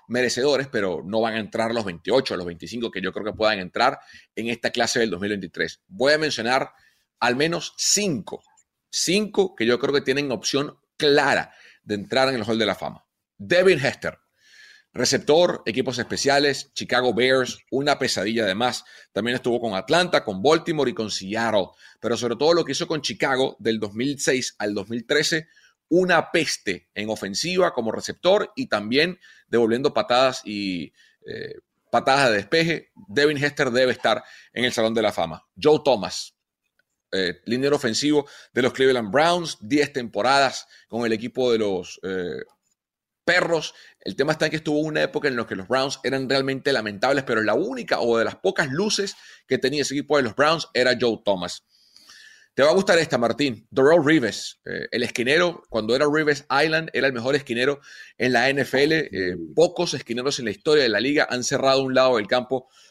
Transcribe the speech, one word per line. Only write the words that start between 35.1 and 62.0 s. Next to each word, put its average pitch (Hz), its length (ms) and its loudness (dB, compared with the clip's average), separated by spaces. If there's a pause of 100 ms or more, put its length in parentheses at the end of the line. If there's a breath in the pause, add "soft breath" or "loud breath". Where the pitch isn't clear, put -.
Fama. 82 320 -6 (160)
Joe 151 240 4
Thomas, 110 500 -2 (800)
eh, 90 320 -2
liniero 135 300 0
ofensivo 139 520 0 (260 loud breath)
de 120 80 2
los 127 120 2
Cleveland 127 380 2
Browns, 165 500 2
diez 139 320 0
temporadas 123 720 0 (200 soft breath)
con 117 180 -4
el 113 80 0
equipo 123 380 -2
de 113 80 2
los... 95 440 -4
Eh, 90 380 -6 (800)
Perros. 170 520 0 (240 soft breath)
El - 160 -10
tema 143 160 2
está 156 140 0
en 156 40 0
que 156 80 -4
estuvo 151 220 0
una 156 240 0
época 147 240 -2
en 131 80 -2
la 113 100 -2
que 110 100 -8
los 92 120 -10
Browns 131 360 0
eran 131 240 -2
realmente 135 460 0
lamentables, 120 500 0
pero 117 200 0
la 107 100 2
única 202 460 -2
o 117 180 2
de 113 80 2
las 98 120 -6
pocas 180 340 -2
luces 196 440 -4 (320 soft breath)
que 127 120 0
tenía 139 240 0
ese 135 100 -6
equipo 143 240 0
de 139 60 4
los 110 120 -4
Browns 151 380 2
era 123 260 2
Joe 117 240 0
Thomas. 90 400 -2 (920 soft breath)
Te 127 80 4
va 156 80 8
a - 20 4
gustar 196 240 4
esta, 156 220 2
Martín. 117 500 -2
Darrelle 147 340 6
Reeves, 131 640 0
eh, 92 260 -8
el 120 120 -2
esquinero, 151 640 0
cuando 110 260 0
era 147 160 2
Reeves 147 380 0
Island, 160 440 0
era 131 140 2
el 131 60 -2
mejor 127 220 -2
esquinero 135 440 -2 (380 loud breath)
en 127 160 2
la 120 160 4
N 139 120 0
F 131 220 0
L. 160 260 2
Eh, 92 280 -4 (180)
pocos 175 380 2
esquineros 127 460 -4
en 123 60 -8
la 107 60 -2
historia 151 320 2
de 117 60 2
la 104 100 2
liga 143 300 0
han 123 140 -4
cerrado 135 400 2
un 131 100 -2
lado 131 240 4